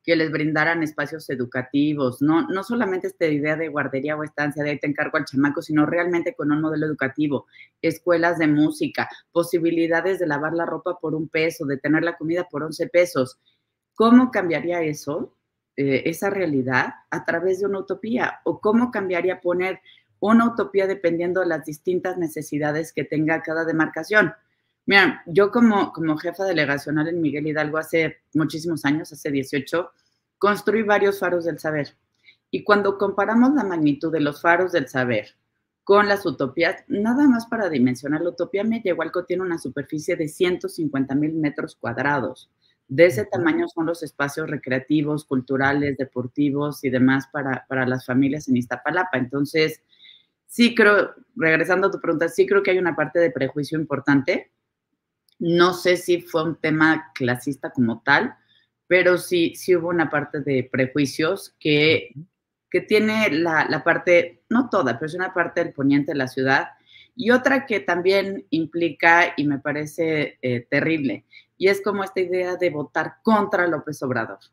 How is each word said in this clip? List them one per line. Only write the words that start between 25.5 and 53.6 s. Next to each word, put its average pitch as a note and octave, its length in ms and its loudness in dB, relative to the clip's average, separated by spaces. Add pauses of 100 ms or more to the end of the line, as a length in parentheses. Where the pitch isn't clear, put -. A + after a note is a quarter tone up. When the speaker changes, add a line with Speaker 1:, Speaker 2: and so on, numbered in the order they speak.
Speaker 1:
como, A3 420 4
como D#3 240 -2
jefa E3+ 280 -6
delegacional D3+ 640 0
en E3+ 120 -2
Miguel D3 240 -2
Hidalgo D3+ 320 -2
hace D#3 460 -2 (100)
muchísimos D#3 520 -2
años, D#3 280 -2
hace D#3 160 -8
dieciocho, C#3+ 640 -4 (480)
construí G#3 420 0
varios G3+ 380 2
faros F3 260 -2
del D#3 140 -4
saber. D#3 360 -4 (540)
Y - 140 -6
cuando G3 340 4
comparamos G#3 560 2
la B3+ 100 0
magnitud D#3 480 0
de D#3 100 -2
los D3 200 -4
faros F3 300 2
del D#3 160 -2
saber A#2+ 480 -4 (480)
con G3+ 240 4
las G3+ 180 0
utopías, E3 640 -2
nada B3 400 2
más A#3 180 4
para A3 240 -2
dimensionar, C#3 520 0
la F3 80 -2
utopía F3 340 -4
Mellehualco F3+ 600 -2
tiene F3+ 180 -4
una E3+ 160 -4
superficie D3 560 -6
de E3 120 -4
ciento F3+ 420 -2
cincuenta C3+ 440 -4
mil D3+ 200 0
metros D3+ 420 -6
cuadrados. B2+ 760 -4 (380)
De C#3+ 180 6
ese G3 160 2
Speaker 2:
Ujú. F#3+ 80 -6
Speaker 1:
tamaño E3+ 380 0
son E3 180 -6
los E3+ 160 -4
espacios D3+ 480 -6
recreativos, D3 760 -2
culturales, C#3 720 0
deportivos C#3 880 -4
y C3+ 60 0
demás C3 420 2
para, C3+ 380 -4
para C3 160 0
las B2+ 220 -2
familias C#3 400 0
en B2+ 100 2
Iztapalapa. D3+ 640 -2
Entonces, C#3+ 640 -2 (640)
sí A#3+ 260 2
creo, G#3 400 4 (220)
regresando E3+ 540 2
a - 20 2
tu E3+ 100 -8
pregunta, E3 260 0
sí F#3+ 200 2
creo G3 160 4
que G3 80 2
hay F#3 80 2
una E3 160 0
parte D#3 240 0
de E3 100 4
prejuicio C#3 480 -4